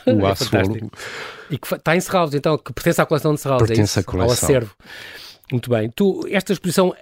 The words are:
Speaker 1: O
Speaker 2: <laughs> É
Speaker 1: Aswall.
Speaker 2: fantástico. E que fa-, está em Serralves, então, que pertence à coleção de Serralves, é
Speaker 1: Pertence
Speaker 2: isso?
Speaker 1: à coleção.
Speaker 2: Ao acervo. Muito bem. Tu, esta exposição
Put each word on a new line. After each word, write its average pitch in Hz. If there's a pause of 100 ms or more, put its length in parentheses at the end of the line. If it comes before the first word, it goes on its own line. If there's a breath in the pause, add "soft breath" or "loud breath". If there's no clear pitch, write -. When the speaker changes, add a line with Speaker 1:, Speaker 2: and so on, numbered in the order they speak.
Speaker 1:
O -
Speaker 2:
<laughs> 98
É 95
Speaker 1:
Aswall. 95
Speaker 2:
fantástico. 110 (600 loud breath)
E 131
que -
fa-, 170
está 160
em -
Serralves, 165
então, 147
que -
pertence 170
à 147
coleção 151
de 147
Serralves, 127
é -
Speaker 1:
Pertence 104
Speaker 2:
isso? -
Speaker 1:
à 92
coleção. 92
Speaker 2:
Ao -
acervo. 123 (760 loud breath)
Muito 123
bem. 113
Tu, 196
esta 196
exposição 180